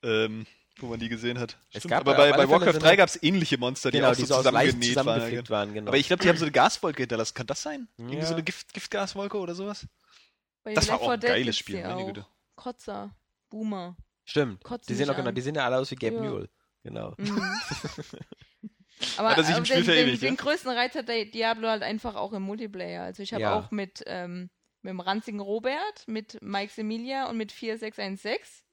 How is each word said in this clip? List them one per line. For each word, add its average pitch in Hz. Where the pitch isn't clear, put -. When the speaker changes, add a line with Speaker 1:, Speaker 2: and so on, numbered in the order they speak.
Speaker 1:
ähm, 110
wo 131
man 117
die 113
gesehen 120
hat. 117
Speaker 2:
Es 104
Speaker 1:
Stimmt, -
Speaker 2:
gab 120
Speaker 1:
aber 135
Speaker 2:
ja 135
Speaker 1:
bei, 143
Speaker 2:
auf 143
Speaker 1:
bei 135
Speaker 2:
alle 139
Fälle 160
Speaker 1:
Warcraft 170
Speaker 2:
so 156
Speaker 1:
drei 156
Speaker 2:
eine 185
Speaker 1:
gab's 185
ähnliche 165
Monster, 127
die 143
Speaker 2:
Genau, 135
Speaker 1:
auch 123
Speaker 2:
die 127
Speaker 1:
so -
Speaker 2:
so 139
aus 131
Leich 127
Speaker 1:
zusammengenäht 120
waren. 135
Speaker 2:
zusammengeflickt 117
waren, 104
genau. 107
Speaker 1:
Aber 127
ich 139
glaub, 180
die 175
haben 165
so 165
eine 147
Gaswolke 135
hinterlassen. 117
Kann 120
das 139
sein? 220
Irgendwie 120
Speaker 2:
Ja. 156
Speaker 1:
so 165
eine 165
Gift-, -
Giftgaswolke 202
oder 175
sowas? 196
Speaker 3:
Bei 214
Speaker 1:
Das 208
war 220
Speaker 3:
Left 220
Speaker 1:
auch 247
ein -
Speaker 3:
four 240
Dead 240
Speaker 1:
geiles 247
Speaker 3:
gibt's 220
Speaker 1:
Spiel, -
Speaker 3:
die 127
Speaker 1:
meine 180
Speaker 3:
auch. 95
Speaker 1:
Güte. 101
Speaker 3:
Kotzer, 202
Boomer. 202
Speaker 2:
Stimmt. 127
Speaker 3:
Kotzen -
Speaker 2:
Die 123
sehen 143
Speaker 3:
mich 143
Speaker 2:
auch 135
genau, 131
Speaker 3:
an. 113
Speaker 2:
die 127
sehen 143
ja 143
alle 127
aus 135
wie 131
Gabe 110
Speaker 3:
Ja. 220
Speaker 2:
Newell. 95
Genau. 110
Speaker 3:
Mhm. 208
Speaker 2:
<laughs> 381
Speaker 3:
Aber, 220
Speaker 1:
Hat 208
er 160
sich 151
im -
Speaker 3:
aber -
Speaker 1:
Spiel 262
Speaker 3:
den, -
den, 175
Speaker 1:
verewigt, 143
Speaker 3:
den 135
Speaker 1:
ja? -
Speaker 3:
größten 285
Reiz 247
hat 302
der 226
Diablo 226
halt 220
einfach 220
auch 208
im 196
Multiplayer. 190
Also 185
ich 196
hab -
Speaker 2:
Ja. 208
Speaker 3:
auch 208
mit, 202
ähm, 180
mit 190
dem 185
ranzigen 202
Robert, 254
mit 220
Mike 202
Semilia 233
und 226
mit 214
vier 226
sechs 214
eins 196
sechs -